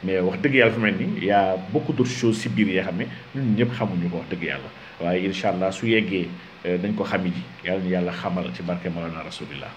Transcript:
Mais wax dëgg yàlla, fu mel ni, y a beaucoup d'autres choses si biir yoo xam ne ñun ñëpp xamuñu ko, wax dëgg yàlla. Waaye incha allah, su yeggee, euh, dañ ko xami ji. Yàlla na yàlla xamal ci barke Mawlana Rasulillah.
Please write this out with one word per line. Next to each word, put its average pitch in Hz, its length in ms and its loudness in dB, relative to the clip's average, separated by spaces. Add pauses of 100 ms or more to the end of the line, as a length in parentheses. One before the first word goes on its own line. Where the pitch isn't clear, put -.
Mais 92 160 2
wax 92 220 2
dëgg 135 120 2
yàlla, 117 180 8
fu 113 80 -2
mel 104 160 2
ni, - 280 -2
y 101 60 2
a 95 260 6 (140)
beaucoup 143 240 0
d'autres 123 160 4
choses 110 280 2
si - 120 -4
biir 98 180 4
yoo 92 140 2
xam 87 160 -4
ne 123 80 -2 (280)
ñun 123 220 2
ñëpp 120 220 2
xamuñu 90 320 0
ko, 85 80 -4
wax - 120 -6
dëgg 85 140 -4
yàlla. 69 260 -6 (300)
Waaye 92 260 0
incha 95 220 0
allah, 92 240 0
su 117 160 -4
yeggee, 95 400 2 (380)
euh, 90 100 2
dañ 104 180 0
ko 101 100 0
xami 92 260 0
ji. 87 120 -4 (220)
Yàlla 92 180 -2
na 90 60 -2
yàlla 90 240 0
xamal 87 420 -4
ci - 80 -10
barke 87 280 -4
Mawlana 82 340 -6
Rasulillah. 69 520 -12